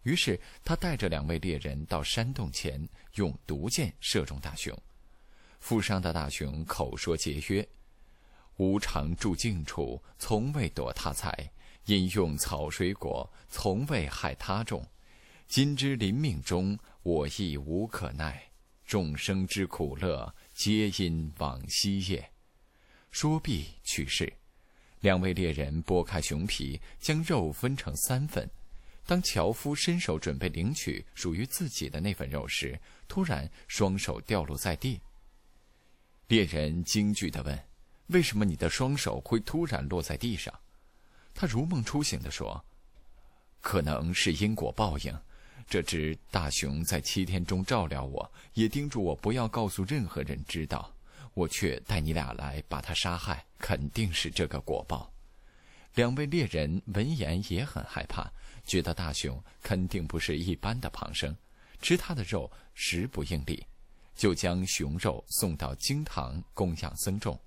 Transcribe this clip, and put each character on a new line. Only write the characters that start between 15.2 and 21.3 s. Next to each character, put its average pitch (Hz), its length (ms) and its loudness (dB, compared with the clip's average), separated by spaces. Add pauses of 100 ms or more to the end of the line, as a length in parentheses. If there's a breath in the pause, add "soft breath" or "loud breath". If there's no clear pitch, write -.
今 143 280 6
之 135 200 2
临 107 180 2
命 127 300 2
终， 95 340 2 (240 loud breath)
我 80 260 2 (100)
亦 82 200 0
无 82 300 -2
可 69 240 -6
奈。 71 320 -6 (420)
众 80 320 0
生 95 300 0
之 98 180 0
苦 73 300 -4
乐， 71 400 -2 (180 loud breath)
皆 107 360 4
因 80 500 0